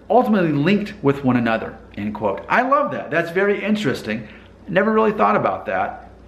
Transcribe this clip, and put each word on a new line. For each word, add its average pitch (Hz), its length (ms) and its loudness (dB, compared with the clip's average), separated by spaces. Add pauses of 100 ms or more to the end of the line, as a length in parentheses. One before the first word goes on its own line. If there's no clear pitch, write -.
ultimately 214 420 4
linked 160 520 0
with 139 200 2
one 127 140 4
another," 113 400 -2 (180)
end 104 200 -6
quote. 104 340 -2
I 220 140 4
love 277 280 0
that. - 200 -8
That's 160 180 -2
very 196 340 0
interesting. 131 640 -4 (400)
Never 202 240 2
really 220 200 2
thought 208 240 2
about 107 320 -2
that, 95 420 -4 (180)